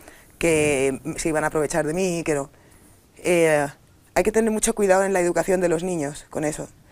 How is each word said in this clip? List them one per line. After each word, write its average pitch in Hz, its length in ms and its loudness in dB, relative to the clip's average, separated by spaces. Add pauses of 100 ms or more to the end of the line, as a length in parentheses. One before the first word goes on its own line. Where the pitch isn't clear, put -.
(380)
que 147 640 0 (160)
se - 140 -4
iban 156 140 0
a - 40 0
aprovechar 151 380 -2
de 151 80 -4
mí, 180 300 -2
que 156 100 -2
no... 139 160 -4 (680)
Eh, 160 480 2 (480)
hay 180 80 2
que 208 100 0
tener 220 180 2
mucho 220 240 0
cuidado 196 300 4
en 196 80 -2
la 185 80 2
educación 175 400 0
de 180 80 2
los 160 140 -2
niños 160 480 -6
con - 140 -4
eso. 151 240 -6 (240)